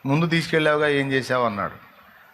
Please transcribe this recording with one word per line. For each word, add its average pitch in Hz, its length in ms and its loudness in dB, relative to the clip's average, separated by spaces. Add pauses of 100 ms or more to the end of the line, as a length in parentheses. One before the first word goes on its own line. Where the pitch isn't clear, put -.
"ముందు 156 200 2
తీసుకెళ్ళావుగా, 156 600 2
ఏం 139 240 0
చేసావు?" 127 340 0
అన్నాడు. 101 300 -4 (580)